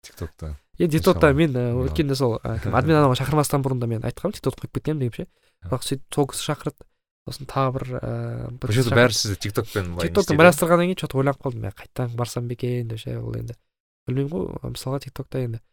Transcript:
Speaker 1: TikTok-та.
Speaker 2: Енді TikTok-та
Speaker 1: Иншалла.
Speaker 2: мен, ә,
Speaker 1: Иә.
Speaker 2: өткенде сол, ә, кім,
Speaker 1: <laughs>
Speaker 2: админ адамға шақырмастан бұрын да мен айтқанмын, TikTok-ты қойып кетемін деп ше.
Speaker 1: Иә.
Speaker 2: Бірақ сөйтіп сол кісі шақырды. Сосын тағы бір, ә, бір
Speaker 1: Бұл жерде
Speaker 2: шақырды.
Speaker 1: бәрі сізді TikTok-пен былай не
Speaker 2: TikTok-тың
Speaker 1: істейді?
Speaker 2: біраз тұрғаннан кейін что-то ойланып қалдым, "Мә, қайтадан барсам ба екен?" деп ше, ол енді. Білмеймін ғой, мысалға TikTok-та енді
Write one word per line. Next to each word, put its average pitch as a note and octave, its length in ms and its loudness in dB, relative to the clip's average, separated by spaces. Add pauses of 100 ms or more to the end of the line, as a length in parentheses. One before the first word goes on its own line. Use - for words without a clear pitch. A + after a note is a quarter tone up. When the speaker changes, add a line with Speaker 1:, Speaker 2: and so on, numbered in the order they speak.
Speaker 1:
TikTok-та. - 540 -12 (220)
Speaker 2:
Енді E3 200 2
TikTok-та E3 320 6
Speaker 1:
Иншалла. - 20 4
Speaker 2:
мен, D3 200 4
ә, B2 200 0
Speaker 1:
Иә. B2+ 160 0
Speaker 2:
өткенде C#3 260 0
сол, B2 280 0
ә, A2+ 180 -4
кім, - 140 -2
Speaker 1:
<laughs> - 20 6
Speaker 2:
админ D3+ 200 4
адамға C3+ 200 6
шақырмастан C#3 460 0
бұрын C3 160 0
да A#2+ 80 -2
мен A2+ 140 -2
айтқанмын, B2 360 -4
TikTok-ты - 300 -4
қойып - 60 -14
кетемін D3+ 260 -2
деп B2 160 -2
ше. - 80 -8 (400)
Speaker 1:
Иә. F2 60 -12
Speaker 2:
Бірақ B2+ 160 -2
сөйтіп - 280 -6
сол C#3+ 140 2
кісі - 240 -6
шақырды. - 340 -8 (420)
Сосын C#3 180 -12
тағы C3 280 -2
бір, C3 100 -6 (140)
ә, A#2+ 600 -6
бір A#2 120 -6
Speaker 1:
Бұл - 20 2
жерде A#2+ 180 4
Speaker 2:
шақырды. A2+ 80 4
Speaker 1:
бәрі A#2+ 160 6
сізді G2+ 280 -2
TikTok-пен G2+ 520 -2
былай E2+ 120 -2
не E2+ 40 0
Speaker 2:
TikTok-тың F3+ 240 2
Speaker 1:
істейді? D3 40 2
Speaker 2:
біраз E3+ 240 10
тұрғаннан F3 260 4
кейін F#3 100 -4
что-то C#3 200 -6
ойланып C3+ 240 0
қалдым, A#2+ 240 -6
"Мә, G2 100 -8
қайтадан A#2+ 400 -6
барсам A#2+ 320 -4
ба B2 60 -6
екен?" B2 340 -4
деп A2+ 120 -8
ше, A#2+ 200 -8
ол A#2 160 -8
енді. A#2 180 -8 (540)
Білмеймін C3+ 240 -2
ғой, E3+ 400 -6
мысалға C3 300 -6
TikTok-та - 420 -10
енді A2+ 160 -6 (140)